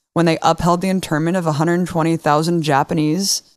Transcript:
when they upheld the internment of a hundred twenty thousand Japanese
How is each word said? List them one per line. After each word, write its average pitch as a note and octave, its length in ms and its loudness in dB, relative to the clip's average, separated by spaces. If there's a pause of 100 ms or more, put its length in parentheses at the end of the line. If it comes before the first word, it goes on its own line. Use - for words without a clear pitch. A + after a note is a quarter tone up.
(140)
when E3+ 120 2
they D#3+ 160 2
upheld E3+ 380 2
the F#3+ 80 -2
internment E3+ 480 -2
of F3 100 -2
a D#3 60 0
hundred E3+ 360 0
twenty E3 280 0
thousand D#3+ 460 0
Japanese D#3 800 -2 (140)